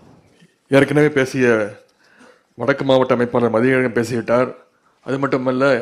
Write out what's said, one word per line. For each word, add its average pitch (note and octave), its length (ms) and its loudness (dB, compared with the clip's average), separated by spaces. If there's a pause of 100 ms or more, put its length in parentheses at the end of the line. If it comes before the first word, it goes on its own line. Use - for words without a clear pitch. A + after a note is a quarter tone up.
(720)
ஏற்கனவே C#3+ 380 4
பேசிய C3 360 0 (1080)
வடக்கு C3 320 -2
மாவட்ட C3 300 2
அமைப்பாளர் A#2+ 400 -2
மதியழகன் B2+ 420 0
பேசிவிட்டார். A#2 520 -2 (560)
அது C3+ 140 -6
மட்டுமல்ல, C3 440 -2 (180)